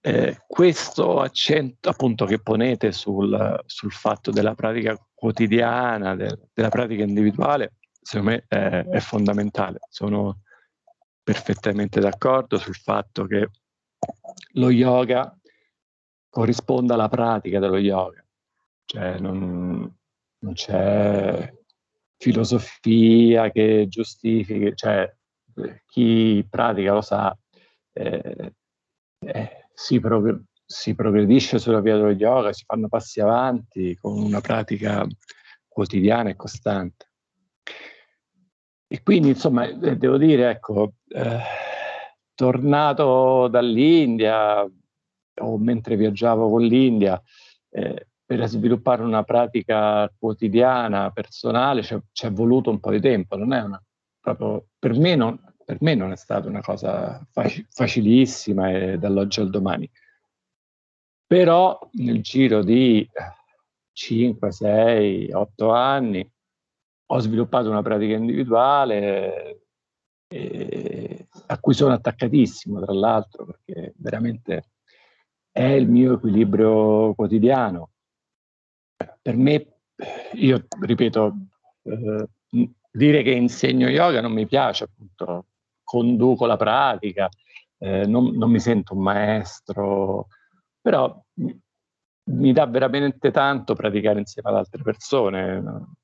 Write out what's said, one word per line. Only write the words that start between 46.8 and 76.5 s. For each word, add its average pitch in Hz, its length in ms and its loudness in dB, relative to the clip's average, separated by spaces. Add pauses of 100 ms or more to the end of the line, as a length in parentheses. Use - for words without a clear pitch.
eh, - 360 -8 (180)
per 117 220 -2
sviluppare 117 560 0
una 110 220 0
pratica 107 920 0
quotidiana, 110 960 0
personale, 120 720 -2
c'è, 110 160 -8 (140)
c'è - 180 -8
voluto 117 400 2
un 107 80 -2
po' 101 140 -4
di 104 80 0
tempo. 101 360 0
Non 220 160 -4
è 123 100 -2
una, 101 200 -12 (380)
proprio, 110 460 -6 (120)
per 117 180 -2
me 165 200 4
non, 123 240 0 (240)
per - 160 -10
me 151 160 2
non 95 160 -4
è 92 40 -10
stata 101 320 -6
una 101 120 -8
cosa 101 720 -8
faci-, - 360 -4
facilissima 110 1040 2
e 92 280 -2
dall'oggi 101 420 0
al 98 100 -2
domani. 95 400 -4 (1400)
Però 180 540 6 (140)
nel 117 280 -2
giro 113 400 2
di, 117 380 4
eh, - 100 -8 (840)
cinque, 113 600 -2
sei, 104 800 0
otto 104 400 -2
anni 120 580 0 (760)
ho 127 120 -2
sviluppato 113 520 -2
una 104 120 -2
pratica 107 320 -2
individuale, 110 1500 0 (680)
eh, - 1000 -12 (200)
a - 140 -6
cui 139 140 4
sono 139 200 2
attaccatissimo, 113 840 -2
tra 98 120 -4
l'altro, 107 540 -2
perché - 500 -16
veramente 110 760 -8 (800)
è - 120 -2
il 131 260 4
mio 123 260 6
equilibrio 107 1000 4